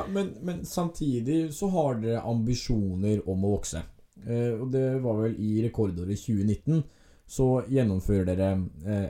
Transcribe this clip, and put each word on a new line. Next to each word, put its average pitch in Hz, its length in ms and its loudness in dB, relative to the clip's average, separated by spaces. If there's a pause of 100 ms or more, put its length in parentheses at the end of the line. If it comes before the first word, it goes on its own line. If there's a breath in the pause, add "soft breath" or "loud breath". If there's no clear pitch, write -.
men, 196 320 -2
men 175 280 -6
samtidig 156 880 0
så 196 160 -2
har 147 320 2
dere 113 220 0
ambisjoner 107 1040 0
om 95 180 0
å 101 60 4
vokse. 82 320 -2 (360)
Eh, 120 360 -2
og 127 160 -4
det 131 160 2 (140)
var 113 200 0
vel 113 160 2
i 107 220 -2
rekordåret 101 580 0
tjue 101 300 0
nitten, 147 340 2 (480 soft breath)
så 127 360 2
gjennomfører 101 600 2
dere, 92 240 2 (320)
eh, 101 300 -2